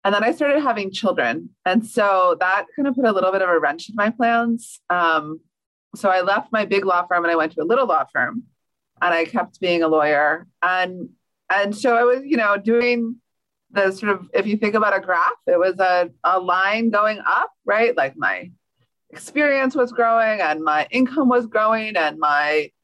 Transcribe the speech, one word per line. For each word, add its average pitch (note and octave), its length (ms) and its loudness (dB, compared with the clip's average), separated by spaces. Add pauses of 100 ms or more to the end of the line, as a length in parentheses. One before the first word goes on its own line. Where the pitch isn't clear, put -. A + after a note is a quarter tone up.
And G3 80 2
then G#3 100 0
I A#3+ 100 2
started D4 280 0
having G#3 320 -2
children. E3 580 -2 (140)
And G3+ 220 2
so F#3+ 540 2
that F#3+ 260 0 (100)
kind C#4 120 -2
of B3+ 60 -2
put B3+ 120 0
a A3 60 2
little F#3 200 0
bit F#3+ 80 0
of F3+ 80 0
a E3+ 100 2
wrench D3+ 300 -2
in G#3+ 60 -18
my G#3+ 160 0
plans. A#3 720 -2 (100)
Um, D#3+ 500 0 (540)
so G3 160 0
I F#3 100 2
left G3 320 -2
my G#3+ 140 -2
big G3 180 0
law F3+ 220 0
firm F3 180 0
and E3+ 60 0
I E3+ 60 2
went D#3+ 160 0
to D#3 100 -4
a - 20 -4
little A#3 220 2
law D3+ 260 0
firm - 300 -4 (580)
and F3+ 140 0
I E3 100 0
kept - 360 -6
being F3 220 0
a D#3+ 60 0
lawyer. D3+ 580 2 (140)
And, F#3 500 -2 (380)
and G3+ 260 0
so A#3 220 0
I A#3 60 4
was, B3 220 2
you C#4 120 0
know, G3+ 220 2
doing A#3 580 0 (580)
the G3 160 2
sort G3+ 220 -4
of, F#3 220 -6
if G3 120 0
you G#3 120 -2
think G#3+ 160 -2
about G#3 200 2
a F#3+ 60 0
graph, F#3 320 0 (140)
it F3+ 120 2
was F#3 200 0
a, F3+ 320 2 (140)
a F#3 140 2
line F#3+ 520 0
going G#3+ 360 0
up, A#3+ 240 0 (140)
right? A3+ 320 0
Like C3+ 220 -2
my F#2 320 -6 (580)
experience C#4 680 -2
was B3 180 0
growing A3+ 500 2
and D#3 200 -2
my D3+ 280 0
income B3+ 400 0
was B3 160 2
growing A3 500 0
and D#3 220 0
my D3 520 0 (140)